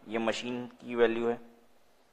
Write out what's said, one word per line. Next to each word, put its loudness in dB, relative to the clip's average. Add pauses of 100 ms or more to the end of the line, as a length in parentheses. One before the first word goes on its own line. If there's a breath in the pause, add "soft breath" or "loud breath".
ये -4
मशीन -2 (160)
की -8
value 4
है, -2 (760)